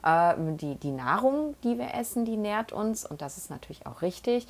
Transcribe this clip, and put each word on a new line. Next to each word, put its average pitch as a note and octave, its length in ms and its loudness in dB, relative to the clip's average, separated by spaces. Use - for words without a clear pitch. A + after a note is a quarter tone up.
äh, E3 340 6
die, D#3 380 -2
die C#3+ 160 -4
Nahrung, B3 720 2
die A#3+ 140 0
wir A#3+ 160 -4
essen, A#3 320 -2
die A3+ 100 -2
nährt G#3 380 -2
uns G#3+ 320 -2
und D3 160 -10
das C#3+ 160 -8
ist - 120 -12
natürlich - 380 -12
auch B2+ 140 -10
richtig, A#3+ 480 0